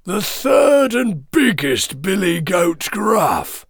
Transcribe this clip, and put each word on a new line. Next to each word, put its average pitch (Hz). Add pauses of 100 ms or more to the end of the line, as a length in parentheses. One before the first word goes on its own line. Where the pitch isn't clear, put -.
the 190
third 285
and 220
biggest 143
billy 180
goat 170
Gruff 214